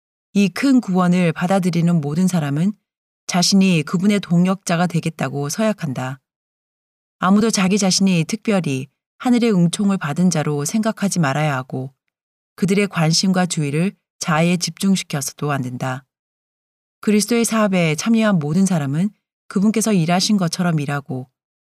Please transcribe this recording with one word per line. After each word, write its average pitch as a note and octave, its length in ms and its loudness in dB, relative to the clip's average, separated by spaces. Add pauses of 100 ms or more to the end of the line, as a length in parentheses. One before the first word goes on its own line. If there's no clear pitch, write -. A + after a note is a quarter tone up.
(320)
이 G3 160 2
큰 B3+ 320 2
구원을 F3+ 520 2
받아들이는 F3 680 0
모든 D3+ 260 0
사람은 D#3+ 460 0 (540)
자신이 F#3 560 2
그분의 F#3+ 380 0
동역자가 F3+ 680 0
되겠다고 C#3+ 600 -4
서약한다. C#3 720 -4 (1000)
아무도 G#3 320 2
자기 G3+ 280 0
자신이 F#3 500 2
특별히 D#3+ 600 -2 (300)
하늘의 A#3+ 360 2
은총을 F#3+ 420 2
받은 E3+ 320 0
자로 D3 380 -2
생각하지 G#3+ 520 -2
말아야 D3 380 0
하고 C3 380 -8 (640)
그들의 G3 320 0
관심과 F3+ 580 2
주의를 D#3+ 460 -2 (260)
자아에 E3+ 400 2
집중시켜서도 E3+ 920 -4
안 C3+ 120 -2
된다. C3 420 -8 (960)
그리스도의 A3 440 0
사업에 F#3+ 500 0
참여한 A3 440 2
모든 D#3 280 0
사람은 E3 440 -2 (380)
그분께서 G#3+ 460 0
일하신 F3+ 420 2
것처럼 F3 420 -2
일하고 C#3 520 -8 (320)